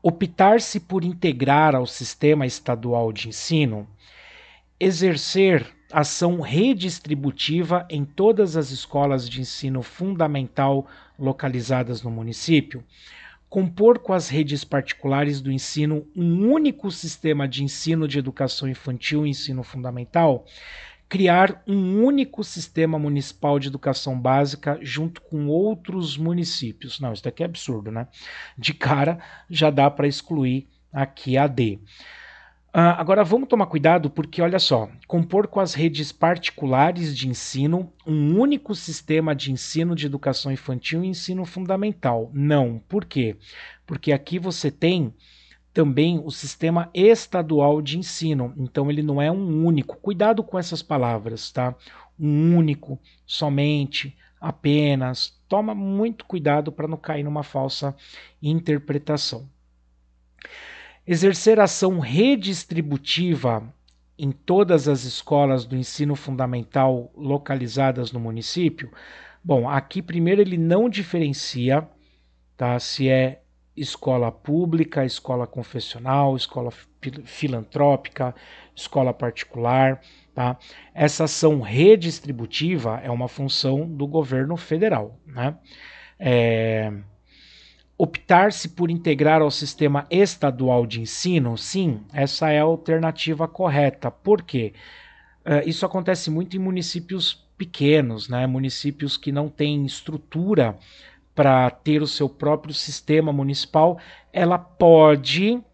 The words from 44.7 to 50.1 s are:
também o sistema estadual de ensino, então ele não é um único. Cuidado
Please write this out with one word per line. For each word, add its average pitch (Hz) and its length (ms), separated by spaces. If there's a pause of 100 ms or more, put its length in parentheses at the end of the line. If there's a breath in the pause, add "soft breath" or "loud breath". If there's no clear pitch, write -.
também 156 500
o 160 60
sistema 165 640
estadual 160 880
de 147 160
ensino, 147 600
então 139 320
ele 147 120
não 147 180
é 147 120
um 170 340
único. 165 320
Cuidado 208 460